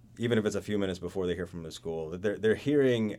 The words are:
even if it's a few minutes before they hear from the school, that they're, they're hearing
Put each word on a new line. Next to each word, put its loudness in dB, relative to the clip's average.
even 2
if 2
it's 0
a -4
few -2
minutes -2
before -4
they 0
hear -4
from -12
the -10
school, -6
that -8
they're, 0
they're 4
hearing 2